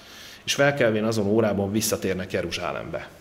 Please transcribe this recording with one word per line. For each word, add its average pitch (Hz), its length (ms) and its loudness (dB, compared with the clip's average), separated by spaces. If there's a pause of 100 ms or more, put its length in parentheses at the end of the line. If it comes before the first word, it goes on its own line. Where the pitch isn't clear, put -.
(440)
És - 100 -2
felkelvén 123 500 4
azon 110 220 0
órában 101 460 2
visszatérnek 95 600 -2
Jeruzsálembe. 85 760 -6 (120)